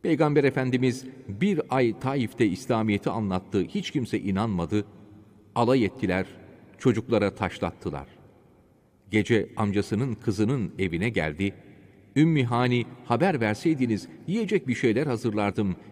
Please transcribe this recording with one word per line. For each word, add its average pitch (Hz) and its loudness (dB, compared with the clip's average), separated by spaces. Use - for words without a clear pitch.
Peygamber 151 4
Efendimiz 127 0
bir 151 0
ay 123 2
Taif'te 131 0
İslamiyet'i 107 0
anlattı, 95 -2
hiç 175 -4
kimse 120 -2
inanmadı, 101 -2
alay 120 4
ettiler, 92 0
çocuklara 110 2
taşlattılar. 85 -6
Gece 104 2
amcasının 107 0
kızının 107 0
evine 90 -2
geldi. 95 -2
"Ümmü 151 4
Hani, 123 0
haber 139 2
verseydiniz 113 0
yiyecek 202 -2
bir 123 0
şeyler 123 2
hazırlardım, 104 -2